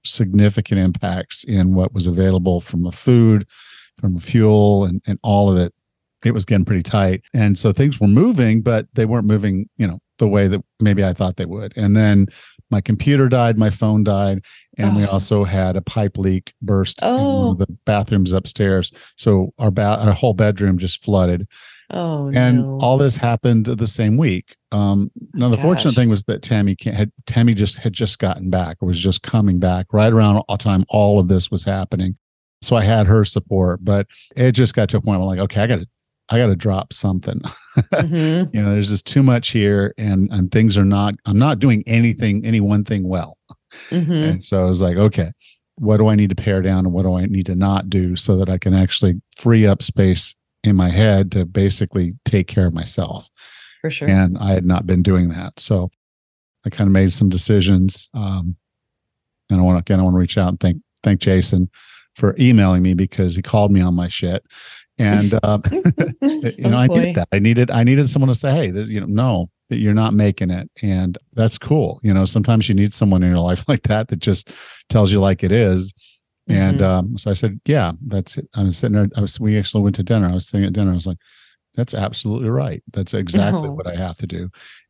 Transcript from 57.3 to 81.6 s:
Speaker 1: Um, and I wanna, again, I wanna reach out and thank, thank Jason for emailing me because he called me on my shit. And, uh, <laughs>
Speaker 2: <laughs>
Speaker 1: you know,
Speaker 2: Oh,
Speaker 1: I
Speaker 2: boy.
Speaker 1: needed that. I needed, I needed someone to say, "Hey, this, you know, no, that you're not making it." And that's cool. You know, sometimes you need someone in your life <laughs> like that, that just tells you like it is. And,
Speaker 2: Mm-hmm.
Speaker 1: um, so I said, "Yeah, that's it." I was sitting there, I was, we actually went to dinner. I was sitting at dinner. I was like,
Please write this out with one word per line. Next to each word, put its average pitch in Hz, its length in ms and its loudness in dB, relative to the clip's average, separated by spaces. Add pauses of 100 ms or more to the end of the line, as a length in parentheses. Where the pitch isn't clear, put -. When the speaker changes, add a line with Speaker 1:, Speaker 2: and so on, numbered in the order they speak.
Speaker 1:
Um, 95 440 -6 (920)
and 95 100 2
I - 20 2
wanna, 90 160 2
again, 92 220 0
I - 20 2
wanna 92 160 2
reach 90 180 -2
out 92 120 0
and 82 120 -4
thank, 87 180 0 (260)
thank 101 160 0
Jason 92 500 0 (460)
for 101 240 0
emailing 101 420 4
me 92 120 2
because 90 420 -2
he 95 60 -2
called 104 280 2
me 98 100 4
on 90 140 2
my 87 140 -2
shit. 92 340 -6 (580)
And, 104 440 2
uh, 104 200 0
<laughs> - 60 0
Speaker 2:
<laughs> - 0 -
Speaker 1:
you 370 120 -2 (760)
know, - 140 0
Speaker 2:
Oh, 117 40 2
Speaker 1:
I 127 120 4
Speaker 2:
boy. 170 100 2
Speaker 1:
needed 175 180 0
that. 87 140 -2
I 98 80 0
needed, 117 320 2
I 117 140 2
needed 135 260 4
someone 135 180 2
to 123 60 2
say, 135 180 -2
"Hey, 139 200 0
this, 107 160 -6
you 107 120 -6
know, - 60 -8
no, 104 440 0 (200)
that - 80 -4
you're 104 160 2
not 110 180 2
making 101 380 0
it." 90 180 -6 (140)
And 92 340 -2 (180)
that's 113 220 0
cool. 123 460 -2
You 104 100 2
know, 95 120 2
sometimes 110 440 0
you 104 60 0
need 101 180 2
someone 92 300 2
in 90 80 2
your 87 80 2
life 87 260 -2
<laughs> - 40 -6
like 131 140 -2
that, 110 260 -2
that 87 100 -6
just - 320 -4 (380)
tells 101 240 2
you 101 80 2
like 95 240 0
it 90 80 0
is. 95 420 0 (540)
And, 95 320 2
Speaker 2:
Mm-hmm. 98 40 2 (280)
Speaker 1:
um, 104 60 -8
so 104 120 -4
I 98 40 -2
said, 104 300 -4
"Yeah, 117 280 0 (140)
that's 98 320 -6
it." - 180 -12
I 101 80 -2
was 90 120 -2
sitting 107 200 -2
there, 101 200 2
I 107 40 0
was, 98 180 -6
we 107 180 0
actually 101 280 -2
went 101 120 0
to 98 60 -2
dinner. 101 260 0
I 90 60 -2
was 90 140 -4
sitting 98 180 -2
at 92 60 -2
dinner. 98 180 0
I 90 60 0
was 85 100 -6
like, 90 120 -6 (580)